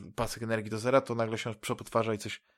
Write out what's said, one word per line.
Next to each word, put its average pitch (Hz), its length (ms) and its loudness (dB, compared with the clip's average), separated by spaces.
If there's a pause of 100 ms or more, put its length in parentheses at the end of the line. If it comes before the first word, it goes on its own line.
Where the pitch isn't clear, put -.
(140)
pasek 117 280 -4
energii 110 280 -2
do 110 80 -2
zera, 127 220 6
to 123 140 -2
nagle 113 240 0
się 113 160 -4
przepotwarza 113 600 0
i 104 40 -2
coś, - 240 -8 (160)